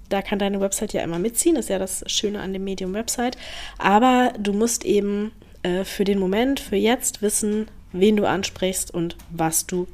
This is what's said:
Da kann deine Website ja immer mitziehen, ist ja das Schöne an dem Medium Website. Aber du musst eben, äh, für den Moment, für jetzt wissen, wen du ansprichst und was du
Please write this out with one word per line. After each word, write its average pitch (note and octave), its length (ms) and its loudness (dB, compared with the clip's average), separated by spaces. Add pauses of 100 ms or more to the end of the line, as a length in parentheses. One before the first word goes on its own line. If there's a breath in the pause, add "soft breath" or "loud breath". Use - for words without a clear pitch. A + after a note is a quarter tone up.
Da G3 140 0
kann G3+ 160 -2
deine G3 240 0
Website G3 320 -2
ja - 80 -2
immer E3+ 160 -4
mitziehen, A#3 380 2
ist A#3+ 120 -2
ja F#3+ 120 -2
das - 260 -6
Schöne G#3 340 -2
an F#3+ 140 -6
dem F#3+ 100 -6
Medium F#3+ 300 -6
Website. A#3+ 440 -4 (420 loud breath)
Aber B3 600 6
du G3+ 140 0
musst A3+ 320 0
eben, G3+ 460 2 (320)
äh, F3+ 200 0
für - 200 -4
den G3 160 2
Moment, A3 400 2
für - 160 -6
jetzt A3 480 0
wissen, G#3+ 440 0 (240)
wen G#3 260 4
du G3+ 80 2
ansprichst F#3 680 -2
und E3+ 240 -4 (140)
was E3 340 -2
du F3+ 280 -4